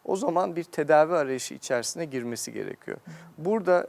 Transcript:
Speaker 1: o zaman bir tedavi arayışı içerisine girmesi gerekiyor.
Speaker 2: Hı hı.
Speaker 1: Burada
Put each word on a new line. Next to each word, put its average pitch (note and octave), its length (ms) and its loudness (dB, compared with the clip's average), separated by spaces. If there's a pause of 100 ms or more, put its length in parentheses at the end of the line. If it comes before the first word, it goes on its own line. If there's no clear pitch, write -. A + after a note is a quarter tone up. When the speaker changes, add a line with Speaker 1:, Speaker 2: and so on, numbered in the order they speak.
Speaker 1:
o F#3+ 120 0
zaman F#3 400 0
bir E3+ 80 -4
tedavi D#3 500 4
arayışı C3+ 400 -2
içerisine C#3 500 -4
girmesi A#2+ 480 -6
gerekiyor. - 520 -8
Speaker 2:
Hı E3+ 60 -18
hı. D#3+ 40 -14 (300)
Speaker 1:
Burada F#3 440 2